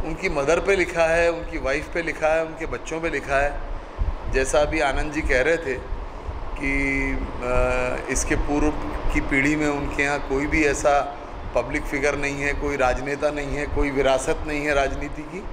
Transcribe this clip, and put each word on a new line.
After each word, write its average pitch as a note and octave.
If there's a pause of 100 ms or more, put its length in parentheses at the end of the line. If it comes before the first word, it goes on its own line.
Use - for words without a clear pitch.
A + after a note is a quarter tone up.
उनकी E3
mother D3+
पे G3
लिखा E3+
है, E3+
उनकी D#3+
wife C#3+
पे F3
लिखा D#3+
है, D#3+
उनके D#3+
बच्चों C#3+
पे E3
लिखा C#3
है। - (720)
जैसा C3+
अभी D3+
आनंद D3
जी D#3
कह C#3
रहे D#3+
थे C3+ (880)
कि, C#3 (720)
अ, B2+
इसके C3
पूर्व D3 (420)
की D3+
पीढ़ी C#3+
में D3+
उनके C#3+
यहाँ C#3+
कोई C#3
भी D3+
ऐसा C#3+ (380)
public C3+
figure C#3+
नहीं C#3+
है, C#3+
कोई C#3+
राजनेता C#3
नहीं C#3
है, D3
कोई C#3+
विरासत C3+ (100)
नहीं D3
है D3
राजनीति C#3
की। D#3+